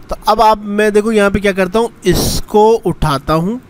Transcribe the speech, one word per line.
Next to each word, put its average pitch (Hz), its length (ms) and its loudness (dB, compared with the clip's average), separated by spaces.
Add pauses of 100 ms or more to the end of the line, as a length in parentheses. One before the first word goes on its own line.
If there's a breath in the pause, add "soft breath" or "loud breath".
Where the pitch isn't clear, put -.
तो - 60 -6 (120)
अब 220 140 2
आप, 214 180 4
मैं 208 340 -2
देखो 208 180 0
यहाँ 202 200 2
पे 202 80 -2
क्या 202 140 0
करता 185 260 -2
हूँ, 233 100 0 (160)
इसको - 580 0 (220)
उठाता 156 500 -2
हूँ 190 240 -4 (100)